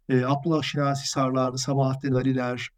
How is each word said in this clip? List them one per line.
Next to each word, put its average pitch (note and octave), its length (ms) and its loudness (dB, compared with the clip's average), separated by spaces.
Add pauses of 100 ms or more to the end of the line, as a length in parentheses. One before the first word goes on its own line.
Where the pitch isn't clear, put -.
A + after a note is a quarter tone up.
e, B2+ 160 4
Abdullah C#3+ 380 0
Şinas C#3 400 -2
Hisarlar, C3 520 0
Sabahattin C3+ 580 0
Aliler, B2 640 0